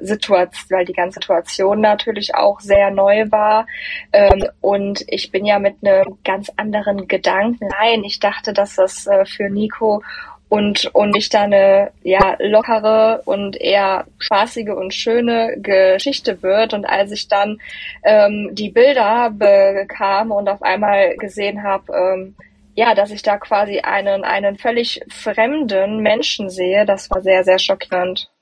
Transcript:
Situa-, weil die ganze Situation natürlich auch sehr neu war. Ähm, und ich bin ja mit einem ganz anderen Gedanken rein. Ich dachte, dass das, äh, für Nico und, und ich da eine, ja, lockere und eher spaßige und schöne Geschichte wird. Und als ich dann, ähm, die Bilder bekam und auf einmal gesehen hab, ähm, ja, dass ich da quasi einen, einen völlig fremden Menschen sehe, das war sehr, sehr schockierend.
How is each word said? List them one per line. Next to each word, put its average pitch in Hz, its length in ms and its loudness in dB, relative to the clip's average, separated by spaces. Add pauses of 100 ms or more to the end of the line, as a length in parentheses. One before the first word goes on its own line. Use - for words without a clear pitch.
Situa-, 190 460 0 (200)
weil 185 160 0
die 185 80 -8
ganze 185 280 -4
Situation 196 600 -2
natürlich 208 540 0
auch 202 260 0
sehr 202 300 2
neu 202 400 2
war. 214 360 2 (460)
Ähm, 196 320 4 (160)
und 196 480 -2
ich - 220 -6
bin 190 160 -2
ja 208 120 2
mit 202 240 -2
einem 196 420 2
ganz 196 320 -4
anderen 208 520 -4
Gedanken 196 640 -2
rein. 214 320 0
Ich 208 160 -10
dachte, 208 320 -4
dass 202 240 -2
das, - 300 -2
äh, 196 180 4
für 202 240 -6
Nico 214 540 -2 (480)
und, 208 440 0
und 208 220 2
ich 214 140 -4
da 214 120 4
eine, 196 480 4 (120)
ja, 190 360 0
lockere 220 840 2
und 196 340 -6
eher 190 460 0 (140)
spaßige 214 580 -2
und 185 160 -8
schöne 233 680 -2
Geschichte 196 840 0
wird. 214 320 0
Und 208 100 -6
als 202 280 -2
ich - 160 -12
dann, 208 300 0 (460)
ähm, 208 480 4
die 202 160 -8
Bilder 240 640 4
bekam 202 1000 2
und 202 180 0
auf 202 120 -4
einmal 208 540 2
gesehen 208 460 -6
hab, 196 260 -4
ähm, 190 460 -2 (440)
ja, 233 160 2
dass 202 160 2
ich 208 120 -14
da 202 160 0
quasi 202 420 -2
einen, 196 420 -2
einen 202 360 -2
völlig 240 500 -4
fremden 220 920 -2
Menschen 214 500 -2
sehe, 185 340 0
das 196 260 -2
war 190 120 -2
sehr, 185 200 2
sehr 185 160 2
schockierend. 185 720 -4 (120)